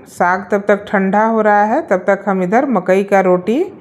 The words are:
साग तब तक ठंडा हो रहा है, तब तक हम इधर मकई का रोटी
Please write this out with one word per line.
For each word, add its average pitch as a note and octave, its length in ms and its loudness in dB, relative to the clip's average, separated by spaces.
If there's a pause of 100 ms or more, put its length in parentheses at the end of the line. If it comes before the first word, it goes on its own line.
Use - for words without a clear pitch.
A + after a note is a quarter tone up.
साग F#3+ 420 -2
तब G3+ 160 -2
तक G3+ 200 0
ठंडा G3 380 0
हो A3+ 160 0
रहा G#3 240 4
है, A#3 180 0
तब F#3+ 240 -2
तक G3 180 0
हम F#3+ 180 -2
इधर A3 240 0
मकई F#3+ 380 0
का G3 160 2
रोटी F#3 420 0 (180)